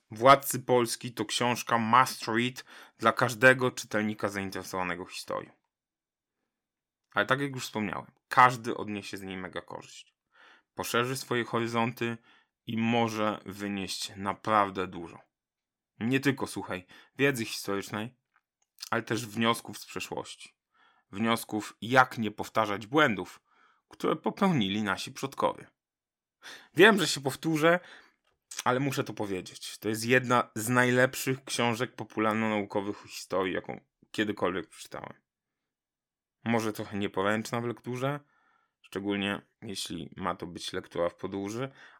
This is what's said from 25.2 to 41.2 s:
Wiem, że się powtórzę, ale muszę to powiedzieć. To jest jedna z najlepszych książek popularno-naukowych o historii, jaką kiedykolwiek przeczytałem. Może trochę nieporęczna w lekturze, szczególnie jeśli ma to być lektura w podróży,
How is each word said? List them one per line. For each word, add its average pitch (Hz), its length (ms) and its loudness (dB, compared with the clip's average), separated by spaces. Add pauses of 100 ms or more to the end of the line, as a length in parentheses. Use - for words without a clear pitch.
Wiem, 202 240 10
że 165 80 2
się 147 140 -2
powtórzę, 160 600 2 (840)
ale 123 160 2
muszę 139 240 -2
to 117 80 -12
powiedzieć. - 640 -8
To 101 100 -4
jest 113 160 -2
jedna 123 500 4
z 107 140 -4
najlepszych 127 760 2
książek 120 520 -2
popularno-naukowych 107 1080 -2
o 107 40 -20
historii, 95 460 -4
jaką - 260 -8 (300)
kiedykolwiek 95 560 -2
przeczytałem. - 480 -16 (1300)
Może 113 280 0
trochę 104 260 -8
nieporęczna 104 600 -2
w 117 40 -6
lekturze, 123 560 -6 (600)
szczególnie 101 600 -2 (200)
jeśli 95 540 -8
ma 87 180 -2
to 95 120 -10
być 82 260 -10
lektura 87 360 -4
w - 60 -6
podróży, 101 560 -6 (300)